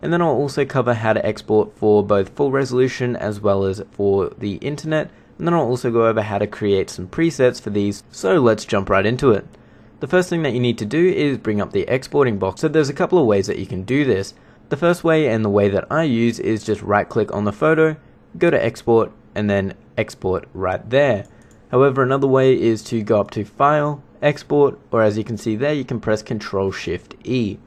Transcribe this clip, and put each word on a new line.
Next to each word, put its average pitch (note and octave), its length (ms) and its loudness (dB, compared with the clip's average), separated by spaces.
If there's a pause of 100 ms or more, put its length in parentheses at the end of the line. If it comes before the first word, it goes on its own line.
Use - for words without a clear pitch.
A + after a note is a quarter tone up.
and D#3 100 -2
then F3 80 0
I'll E3+ 60 2
also C#3 360 0
cover B2 300 0
how A2 200 0
to G#2+ 120 0
export G#2+ 500 0
for G#2 300 4
both G2+ 240 2
full C#3+ 220 -2
resolution B2+ 640 0
as G#2 260 -6
well G2 240 2
as F#2+ 240 -4
for G2 480 0
the G2+ 200 -6
internet, D3+ 520 -4 (300)
and D#3 80 -2
then F3 80 2
I'll E3 60 2
also B2 280 -2
go A#2 160 4
over A2 160 2
how G#2 160 -4
to G#2 80 0
create G2+ 460 0
some F#2 160 -12
presets C#3+ 520 0
for G#2+ 120 -8
these, G2+ 400 -2
so F#3 280 0
let's A2+ 240 2
jump G2 280 -2
right G2 160 2
into B2+ 240 2
it. G2 160 0 (520)
The C#3+ 80 -8
first F3+ 220 0
thing E3 140 -2
that C3 100 -2
you B2 60 -2
need A#2+ 180 0
to A2 80 -6
do D#3+ 240 2
is C#3+ 300 -2
bring G#2 200 -2
up F2+ 120 -4
the G2 160 -2
exporting B2+ 500 0
box. F#2+ 240 -4
So D#3+ 60 0
there's D3+ 220 2
a C#3 40 -8
couple F3+ 240 0
of D#3 80 4
ways G2+ 220 2
that G2+ 100 -4
you F#2+ 80 -8
can F#2 180 -8
do C3+ 220 -2
this. G2 300 -2 (340)
The C#3+ 80 -4
first F3 260 0
way, D#3 260 2
and A2 140 0
the G#2+ 60 0
way G2+ 200 4
that F#2+ 220 -2
I D#3 120 0
use, A#2 360 0
is G#2+ 240 -2
just G#2 200 -2
right G2+ 260 0
click G#2+ 240 -2
on G#2 120 -2
the G2+ 60 0
photo, D#3 460 0 (400)
go E3+ 140 2
to C#3+ 120 2
export, A2+ 480 2 (220)
and G#2 160 -2
then G2 240 0 (240)
export F#2+ 560 -4
right F#2 340 -4
there. B2+ 380 2 (460)
However, C3 320 2
another C3+ 240 0
way C3 340 4
is A2 220 0
to A#2 180 -4
go G#2 180 0
up G2+ 120 -2
to G#2+ 120 -6
File, D3 600 0 (180)
Export, D3 580 0 (120)
or A2+ 100 2
as G#2+ 160 2
you A2 60 -4
can A2 140 -8
see A2 180 -4
there, C#3+ 180 -2
you C#3 100 -4
can A#2+ 160 -6
press G#2+ 220 -2
Control G2 500 -4
Shift - 520 -8
E B2 440 -2